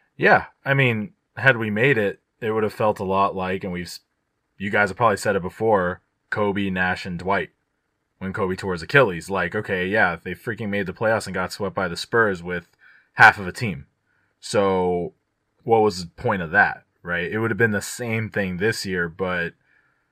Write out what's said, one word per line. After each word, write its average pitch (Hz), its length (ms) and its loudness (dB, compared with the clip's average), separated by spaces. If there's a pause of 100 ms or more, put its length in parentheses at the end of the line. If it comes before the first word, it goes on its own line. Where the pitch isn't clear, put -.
(180)
Yeah. 170 280 4 (180)
I 135 100 0
mean, 117 400 0 (240)
had 120 200 4
we 110 120 -2
made 117 280 2
it, 101 220 0 (200)
it 110 120 -4
would 110 120 0
have 104 100 -2
felt 107 260 0
a 104 40 -4
lot 95 320 2
like, 92 280 -4
and 92 100 -6
we've, 87 140 -6
s-, - 120 -16 (580)
you 98 120 -6
guys 104 200 4
have 92 80 -10
probably 110 200 4
said 101 180 0
it 92 60 0
before, 92 600 0 (280)
Kobe, 101 400 -2
Nash, 92 360 -2
and 87 140 -8
Dwight, 90 300 -2 (680)
when 95 120 -8
Kobe 92 240 -2
tore 95 160 -6
his 85 100 -4
Achilles. 92 480 2
Like, 90 240 -2
okay, 98 340 -4
yeah, 95 360 2
they 92 100 -8
freaking 110 360 -8
made 101 160 -2
the 90 80 -8
playoffs 110 340 -2
and 95 60 -10
got 92 180 -4
swept 95 240 -6
by 92 140 -2
the 85 80 -8
Spurs 104 440 0
with 87 280 -8 (440)
half 113 240 8
of 98 100 -8
a 87 40 -8
team. 85 340 -6 (540)
So 92 720 0 (500)
what 113 180 4
was 92 240 0
the 85 60 -16
point 104 300 -2
of 80 100 -8
that, 92 340 2 (180)
right? 87 260 -4
It 107 100 -4
would 113 120 0
have 101 60 -4
been 110 140 4
the 98 100 -2
same 113 480 -6
thing 92 280 -4
this 107 280 -2
year, 87 240 -2
but, 87 440 -4 (580)